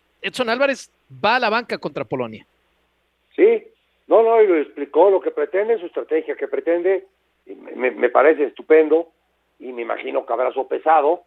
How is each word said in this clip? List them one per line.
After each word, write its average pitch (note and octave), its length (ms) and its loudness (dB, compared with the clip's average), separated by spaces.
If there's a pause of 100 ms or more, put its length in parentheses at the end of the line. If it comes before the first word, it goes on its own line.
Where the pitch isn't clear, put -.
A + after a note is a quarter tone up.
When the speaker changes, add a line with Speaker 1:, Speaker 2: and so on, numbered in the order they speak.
(240)
Speaker 1:
Edson A3 260 -6
Álvarez C4 400 -2 (340)
va G#3+ 120 2
a B3+ 40 0
la A3+ 120 0
banca A3 260 -4
contra D3+ 260 -8
Polonia. A#2 440 -8 (880)
Speaker 2:
Sí, - 320 2 (400)
no, G3 160 4
no, A3+ 180 4
y G#3+ 60 6
lo F3 80 4
explicó, D3+ 560 2
lo F#3 100 2
que E3 80 -6
pretende, F#3+ 500 -2
su F3 60 -14
estrategia D#3 500 -6
que C3+ 120 -8
pretende, F3 580 -2 (400)
y - 80 -18
me, - 200 -18
me, B2 180 -4
me A#2+ 180 0
parece C#3 360 4
estupendo, D#3 640 2 (500)
y B2+ 120 -14
me A#2+ 120 -10
imagino C3 420 -6
que A#2+ 80 -8
habrá B2 180 -2
sopesado C#3+ 760 0